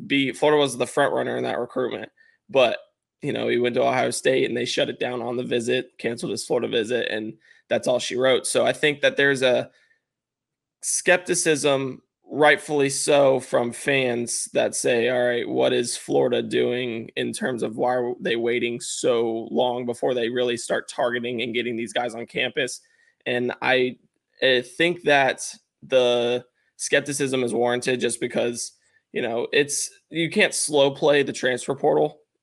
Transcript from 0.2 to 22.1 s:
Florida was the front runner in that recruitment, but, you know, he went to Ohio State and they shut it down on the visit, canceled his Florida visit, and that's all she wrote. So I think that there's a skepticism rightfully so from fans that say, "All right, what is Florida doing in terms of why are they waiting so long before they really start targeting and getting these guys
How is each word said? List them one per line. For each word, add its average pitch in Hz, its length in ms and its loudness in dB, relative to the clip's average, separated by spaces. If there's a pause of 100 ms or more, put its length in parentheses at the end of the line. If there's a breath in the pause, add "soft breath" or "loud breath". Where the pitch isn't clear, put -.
Florida 151 280 2
was 131 180 0
the 123 80 -2
front 139 280 0
runner 127 240 -2
in 123 60 -4
that 123 140 -4
recruitment, 113 540 -6 (380 soft breath)
but, 120 280 4 (460)
you 139 100 -4
know, 117 140 -2
he 120 100 0
went 120 160 0
to 123 100 2
Ohio 127 280 0
State 135 360 2
and 113 80 -4
they 120 100 -2
shut 135 240 -2
it - 100 -10
down 123 240 -4
on 120 120 -6
the 127 80 -4
visit, 123 540 -2
canceled 117 360 -6
his - 120 -8
Florida 120 220 -2
visit, 113 420 -2
and 107 240 -6 (340 soft breath)
that's 117 200 -2
all 127 100 2
she - 180 -4
wrote. 127 300 2
So 117 180 0
I 120 100 2
think 147 280 0
that 135 160 2
there's 139 240 2
a 127 300 2 (1120 soft breath)
skepticism 147 1160 0 (240)
rightfully 147 600 4
so 139 500 4
from 120 320 0
fans 123 800 -2
that 117 220 2
say, 120 340 2
"All 123 140 2
right, 120 240 0
what 127 260 2
is 123 220 0
Florida 131 460 0
doing 120 720 -2
in 120 160 -4
terms 123 320 -4
of 120 140 -6
why 123 180 0
are 123 240 -2
they 110 160 -2
waiting 120 460 -2
so 113 720 -2
long 123 340 0
before 123 280 -2
they 120 160 -2
really 123 280 -2
start - 320 -4
targeting 120 520 -4
and 120 120 -6
getting 120 220 -2
these 113 180 -6
guys 123 220 -4